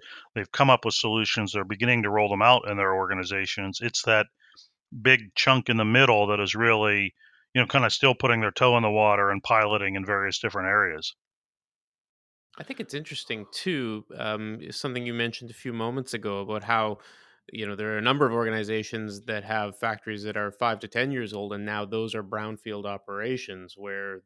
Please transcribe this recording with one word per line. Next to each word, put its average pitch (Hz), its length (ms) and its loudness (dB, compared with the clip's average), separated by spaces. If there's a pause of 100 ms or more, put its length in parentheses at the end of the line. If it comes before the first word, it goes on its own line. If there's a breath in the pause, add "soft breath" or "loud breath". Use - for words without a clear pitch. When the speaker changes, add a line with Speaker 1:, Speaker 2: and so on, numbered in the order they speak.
(340 loud breath)
Speaker 1:
they've 101 160 -8
come 139 200 6
up 123 140 6
with 113 100 0
solutions, 107 580 0
they're 101 120 -2
beginning 110 380 0
to 101 80 0
roll 104 180 4
them 98 140 0
out 120 260 6
in 104 80 -2
their 98 180 2
organizations. 95 840 -4
It's 120 220 -4
that 107 240 4 (760 soft breath)
big 117 320 4
chunk 131 340 4
in 120 80 2
the 110 80 2
middle 110 440 6
that 104 120 2
is 104 140 0
really, 107 600 4 (380 soft breath)
you 127 80 2
know, 117 60 4
kinda 123 240 4
still 131 240 -2
putting 120 260 2
their 107 120 2
toe 123 240 6
in 117 60 4
the 110 80 2
water 104 400 4
and 98 120 -2
piloting 107 520 2
in 98 100 -4
various 98 340 -2
different 101 300 -4
areas. 95 460 0 (1400)
Speaker 2:
I 160 60 -14
think 269 160 -14
it's - 160 -10
interesting, 139 580 -10
too, 123 520 -4 (120)
um, 107 440 -6
is - 160 -12
something 123 280 -6
you 120 100 -6
mentioned 117 360 -6
a 113 40 -18
few 123 180 -10
moments 120 420 -4
ago 101 260 -4
about 101 220 -6
how, 107 360 -2 (540 soft breath)
you 110 140 -8
know, 101 80 -6
there 107 200 -4
are 107 40 -2
a 107 40 -2
number 135 240 2
of 113 60 0
organizations 110 880 -4
that 107 220 -6
have 104 320 -4
factories 107 460 -6
that 107 140 -6
are 104 160 -4
five 117 280 0
to 110 80 -12
ten 127 220 -2
years 117 220 -6
old, 101 200 -8
and 104 120 -8
now 104 200 -6
those 110 300 -4
are 110 80 -6
brownfield 107 640 -8
operations 101 920 -8
where 98 500 -10